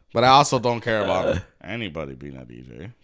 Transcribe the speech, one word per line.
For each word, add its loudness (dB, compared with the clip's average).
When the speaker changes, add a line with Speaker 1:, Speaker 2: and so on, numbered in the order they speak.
Speaker 1:
But 2
I 6
also 6
don't -2
care -2
about 0
Speaker 2:
<laughs> -20
Speaker 1:
anybody -8
being -14
a -16
D -20
J. -16